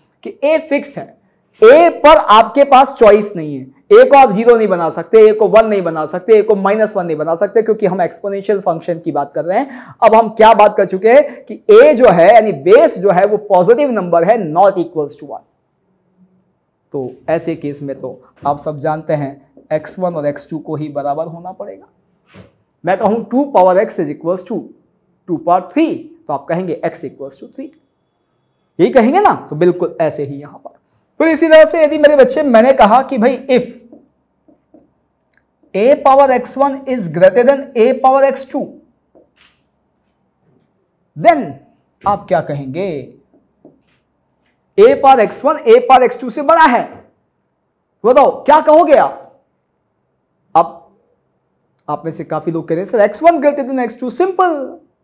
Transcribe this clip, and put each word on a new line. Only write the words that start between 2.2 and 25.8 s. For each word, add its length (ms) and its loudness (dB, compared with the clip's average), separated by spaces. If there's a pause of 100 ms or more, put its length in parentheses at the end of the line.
पास 280 2
चॉइस 440 2
नहीं 240 -10
है। 40 -16 (280)
ए 120 8
को 140 4
आप 140 6
ज़ीरो 260 2
नहीं 100 0
बना 220 -4
सकते, 400 2
ए 20 2
को 160 0
वन 180 4
नहीं 160 -4
बना 240 -6
सकते, 280 -4
ए 80 4
को 140 -2
माइनस 420 -2
वन 80 -4
नहीं 120 -6
बना 180 -6
सकते, 260 -2
क्योंकि 240 -2
हम 160 -4
एक्सपोनेंशियल 580 -6
फंक्शन 400 -6
की 120 -8
बात 220 -6
कर 120 -8
रहे 140 -4
हैं। 440 -12
अब 120 4
हम 140 2
क्या 240 4
बात 240 2
कर 80 0
चुके 260 -2
हैं 340 0
कि 240 -18
ए 240 6
जो 160 4
है, 240 4
यानी 180 4
बेस 480 2
जो 100 0
है, 160 2
वो 120 0
पॉजिटिव 540 0
नंबर 320 -2
है, 300 -2
not 180 2
equals 440 -8
to 80 -20
one। 220 -18 (1500)
तो 200 -10 (180)
ऐसे 260 -6
केस 280 -12
में 160 -12
तो 220 -16 (240)
आप 120 -4
सब 220 -12
जानते 340 -8
हैं, 380 -10 (220)
एक्स 260 -10
वन 160 -6
और 120 -8
एक्स 220 -8
टू 100 -10
को 160 -12
ही 140 -10
बराबर 360 -8
होना 260 -18
पड़ेगा। 360 -20 (1000)
मैं 120 -2
कहूँ 280 -4
टू 320 -4
power 220 4
x 100 -2
is 180 -6
equals 360 -8
to 160 -10 (720)
two 100 -6
power 220 -2
three, 340 -4 (320)